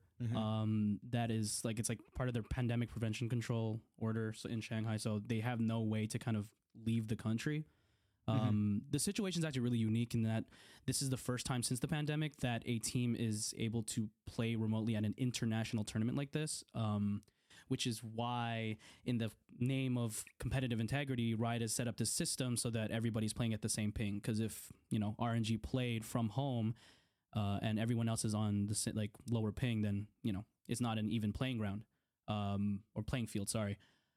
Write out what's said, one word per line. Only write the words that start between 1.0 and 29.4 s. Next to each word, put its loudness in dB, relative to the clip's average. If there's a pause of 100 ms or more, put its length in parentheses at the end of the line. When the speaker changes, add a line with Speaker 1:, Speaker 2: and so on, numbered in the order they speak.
Speaker 2:
that 2
is, 0
like, -2
it's, -2
like, -2 (160)
part -2
of 0
their -2
pandemic 0
prevention -2
control 0 (180)
order, 0
so, -10
in -2
Shanghai, -2
so 0
they 0
have 0
no 2
way 0
to -4
kind 0
of 0 (400)
leave 2
the -2
country. -2 (640)
Speaker 1:
Mm-hmm. 4
Speaker 2:
Um, 4
the 0
situation's 0
actually 0
really 4
unique 2
in 4
that 2 (420)
this 0
is 0
the 2
first -2
time 0
since 0
the 0
pandemic 0
that 0
a 2
team 2
is 0
able 0
to -2 (160)
play -2
remotely 2
at 2
an 2
international 0
tournament 0
like -2
this, -4 (140)
um, 2 (440)
which -2
is -2
why, -2 (280)
in 0
the 0 (260)
name 2
of -2 (140)
competitive 0
integrity, 2
Riot 2
has 0
set 0
up -4
this 0
system 0
so 0
that 0
everybody's 2
playing 0
at -4
the 0
same 0
ping. -2
'Cause 0
if, -4 (180)
you 2
know, 0
R 0
N 2
G 2
played -2
from 0
home, 0 (580)
uh, 0
and 0
everyone 2
else 0
is 0
on 2
the -2
si-, -2
like, -2 (200)
lower 2